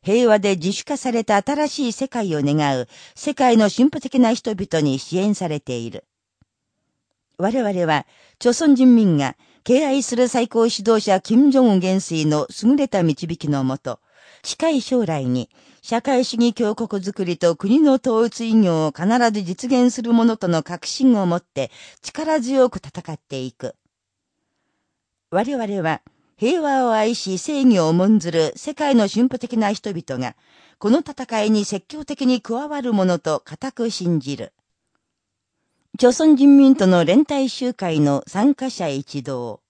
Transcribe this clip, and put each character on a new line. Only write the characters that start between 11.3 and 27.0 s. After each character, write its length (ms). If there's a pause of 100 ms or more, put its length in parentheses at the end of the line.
正 80
恩 180
元 220
帥 240
の 220 (160)
優 140
れ 120
た 140
導 340
き 120
の 160
も 140
と、 220 (420)
近 280
い 100
将 240
来 220
に 240 (320)
社 180
会 240
主 100
義 200
強 200
国 300
づ 80
く 120
り 120
と 200
国 240
の 140
統 320
一 220
偉 140
業 240
を 60
必 140 (260)
ず 100
実 280
現 220
す 100
る 100
も 120
の 120
と 120
の 140
確 240
信 340
を 60
持 100
っ 40
て 300 (300)
力 400
強 300
く 60
戦 360
っ 60
て 220
い 120
く。 220 (1600)
我 220
々 300
は 180 (380)
平 240
和 240
を 60
愛 220